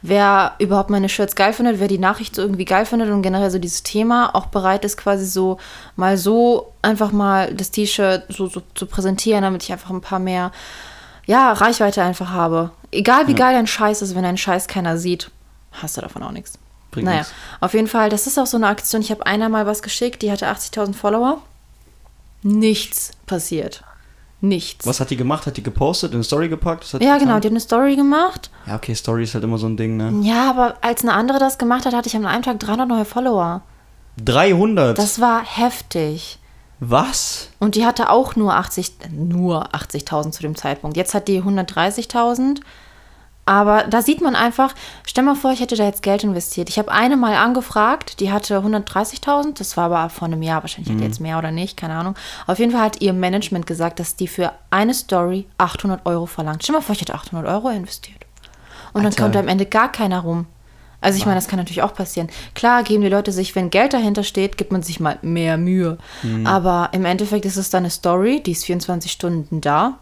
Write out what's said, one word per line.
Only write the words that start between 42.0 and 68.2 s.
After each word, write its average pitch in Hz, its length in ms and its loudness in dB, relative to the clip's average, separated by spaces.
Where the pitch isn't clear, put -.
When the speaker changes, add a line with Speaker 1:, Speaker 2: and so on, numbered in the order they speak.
Speaker 1:
Aber 208 440 6
da 226 120 4
sieht 294 200 2
man 277 160 2
einfach, 247 360 2
stell 254 200 2
mal 277 100 4
vor, 269 160 0
ich 254 80 0
hätte 240 160 -2
da 214 80 2
jetzt 202 180 0
Geld 202 220 0
investiert. 175 460 -4
Ich 214 100 -2
habe 208 140 -2
eine 254 240 4
mal 226 180 2
angefragt, 240 840 0
die 196 100 0
hatte 202 320 0
hundertdreißigtausend, 285 960 -2
das - 160 -8
war 175 160 0
aber 170 180 0
vor - 200 -8
einem 160 120 -4
Jahr, 160 220 -2
wahrscheinlich - 300 -10
hat 107 60 0
die - 40 -2
Speaker 2:
Mhm. - 60 -2
Speaker 1:
jetzt - 100 -8
mehr 160 200 -4
oder 160 120 -4
nicht, 175 240 -6
keine 160 200 -8
Ahnung. 180 200 -4
Auf 185 120 -2
jeden 233 120 4
Fall 240 80 0
hat 214 220 0
ihr 196 100 2
Management 185 560 -2
gesagt, 170 320 -4
dass - 160 -6
die 180 140 -4
für 180 240 -4
eine 214 240 2
Story 185 520 0
achthundert 185 480 -2
Euro 170 200 0
verlangt. 156 380 -6
Stell 311 100 -2
mal 311 80 2
vor, 214 140 -2
ich - 60 -8
hätte - 140 -6
achthundert 165 380 -8
Euro 220 140 -2
investiert. - 580 -8
Und 208 100 2
dann 208 40 4
Speaker 2:
Alter. 208 160 2
Speaker 1:
kommt 208 120 2
am 202 140 2
Ende 190 160 2
gar 220 260 2
keiner 185 300 0
rum. 170 240 -2
Also 196 160 2
ich 208 60 -2
Speaker 2:
Wow. 208 80 2
Speaker 1:
meine, 185 80 2
das 185 100 -6
kann 190 100 -2
natürlich 175 240 -4
auch 196 100 -2
passieren. 175 360 -6
Klar 240 280 4
geben 208 200 2
die 190 60 2
Leute 202 240 2
sich, 185 240 -4
wenn 180 140 0
Geld 247 200 4
dahinter 214 320 2
steht, 196 340 -2
gibt 202 140 -4
man 180 120 0
sich 170 180 -8
mal 147 200 0
mehr 165 360 0
Mühe. 175 400 0
Speaker 2:
Mhm. 113 260 -2
Speaker 1:
Aber 175 460 2
im 185 100 0
Endeffekt 202 400 0
ist 190 140 -4
es 190 120 -4
dann 185 140 2
eine 175 60 -2
Story, 196 520 2